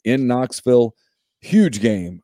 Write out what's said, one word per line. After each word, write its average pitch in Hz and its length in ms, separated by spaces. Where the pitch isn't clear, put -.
in 127 220
Knoxville. 123 720
Huge 180 400
game 92 440